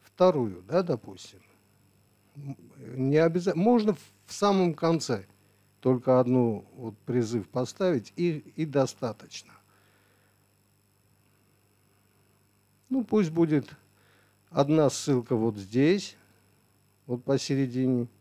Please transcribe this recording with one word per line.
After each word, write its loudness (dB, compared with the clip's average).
Вторую, 0
да, -2
допустим. -8
М, -14
не 0
обяза-, 2
можно 2
в, -12
в -20
самом 2
конце -2
только 2
одну 0
вот -14
призыв -4
поставить, -4
и, -2
и -4
достаточно. -6
Ну, -2
пусть 0
будет 0
одна 4
ссылка -2
вот 0
здесь, 0
вот -6
посередине. -2